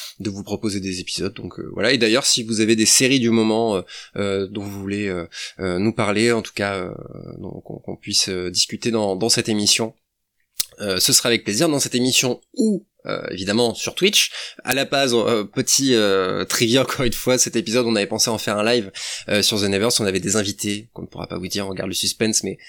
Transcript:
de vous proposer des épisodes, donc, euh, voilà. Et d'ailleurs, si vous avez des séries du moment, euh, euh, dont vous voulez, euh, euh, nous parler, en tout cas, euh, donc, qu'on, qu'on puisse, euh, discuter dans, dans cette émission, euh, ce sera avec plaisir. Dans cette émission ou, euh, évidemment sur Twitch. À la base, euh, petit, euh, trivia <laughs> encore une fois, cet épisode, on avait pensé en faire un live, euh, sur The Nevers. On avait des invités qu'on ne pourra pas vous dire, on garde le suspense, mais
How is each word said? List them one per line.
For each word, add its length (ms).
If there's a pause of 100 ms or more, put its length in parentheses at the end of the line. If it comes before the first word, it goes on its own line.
(200)
de 80
vous 160
proposer 360
des 200
épisodes, 320
donc, 280
euh, 120
voilà. 200
Et 60
d'ailleurs, 280
si 160
vous 180
avez 160
des 80
séries 360
du 100
moment, 460
euh, 60 (340)
euh, 340
dont 120
vous 180
voulez, 280
euh, 160 (360)
euh, 180
nous 160
parler, 360
en 120
tout 120
cas, 200
euh, 160 (500)
donc, 240
qu'on, 140
qu'on 180
puisse, 320
euh, 220
discuter 400
dans, 260
dans 140
cette 180
émission, 460 (840)
euh, 180
ce 140
sera 160
avec 160
plaisir. 240
Dans 120
cette 160
émission 440 (140)
ou, 320 (200)
euh, 140 (100)
évidemment 440
sur 200
Twitch. 360 (340)
À 100
la 100
base, 300
euh, 300
petit, 500
euh, 500
trivia 380
<laughs> 0
encore 220
une 80
fois, 240
cet 200
épisode, 300
on 100
avait 100
pensé 240
en 80
faire 200
un 60
live, 280 (360)
euh, 140
sur 180
The 40
Nevers. 360
On 60
avait 140
des 160
invités 560
qu'on 100
ne 60
pourra 180
pas 120
vous 100
dire, 200
on 60
garde 140
le 60
suspense, 500
mais 140 (100)